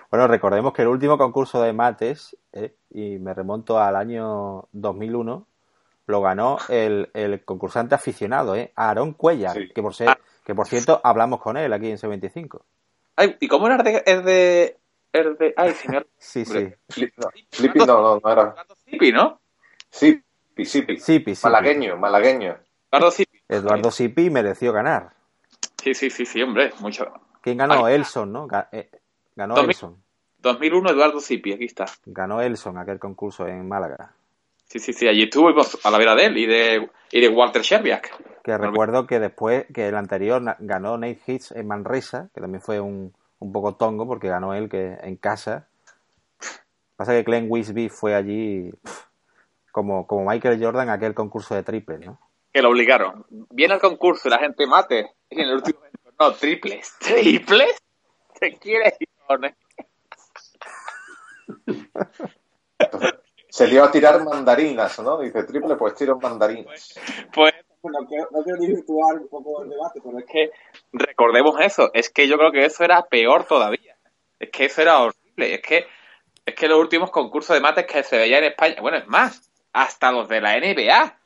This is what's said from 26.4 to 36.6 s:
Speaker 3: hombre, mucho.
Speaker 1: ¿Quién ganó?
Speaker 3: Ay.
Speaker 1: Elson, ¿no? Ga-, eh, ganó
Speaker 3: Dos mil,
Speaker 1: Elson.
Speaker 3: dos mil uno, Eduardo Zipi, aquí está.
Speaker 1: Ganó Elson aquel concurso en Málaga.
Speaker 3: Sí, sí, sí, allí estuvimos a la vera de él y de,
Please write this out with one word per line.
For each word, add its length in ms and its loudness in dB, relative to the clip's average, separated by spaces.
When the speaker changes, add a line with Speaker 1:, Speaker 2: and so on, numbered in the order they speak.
Speaker 3:
hombre, 380 0
mucho. 260 -8
Speaker 1:
¿Quién 180 -4
ganó? 280 2
Speaker 3:
Ay. 80 4
Speaker 1:
Elson, 380 -4
¿no? 160 -14
Ga-, 240 -6
eh, 180 -14
ganó 180 -6
Speaker 3:
Dos 100 4
mil, 60 0
Speaker 1:
Elson. 320 -10
Speaker 3:
dos 220 -2
mil 140 0
uno, 160 2
Eduardo 300 2
Zipi, 340 -6
aquí 100 -10
está. 220 -8
Speaker 1:
Ganó 380 -6
Elson 340 -6
aquel 220 -10
concurso 480 -12
en 200 -10
Málaga. 460 -8
Speaker 3:
Sí, 120 -12
sí, 140 -8
sí, 160 0
allí 160 4
estuvimos 580 4
a 80 0
la 80 4
vera 160 6
de 120 6
él 100 0
y 100 -2
de, 440 2